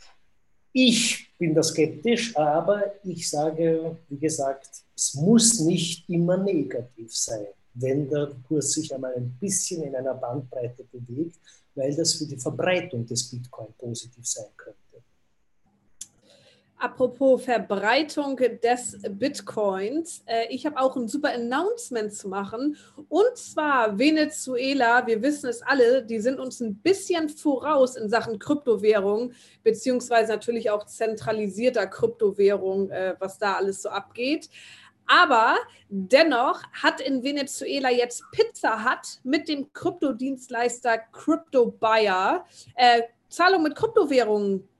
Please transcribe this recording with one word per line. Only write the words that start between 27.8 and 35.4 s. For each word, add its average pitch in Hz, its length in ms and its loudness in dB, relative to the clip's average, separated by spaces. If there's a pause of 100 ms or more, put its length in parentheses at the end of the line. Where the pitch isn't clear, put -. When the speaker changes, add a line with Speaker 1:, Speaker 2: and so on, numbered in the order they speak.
Speaker 2:
in 220 120 -6
Sachen 226 300 0
Kryptowährung, 214 960 2 (320)
beziehungsweise 233 680 2
natürlich 233 360 -2
auch 208 160 -2
zentralisierter 220 1000 -2
Kryptowährung, 196 1040 0
äh, 185 260 -4
was 190 220 -8
da 202 160 0
alles 196 260 -2
so 226 80 -6
abgeht. 247 600 -6 (540)
Aber 277 520 6 (320)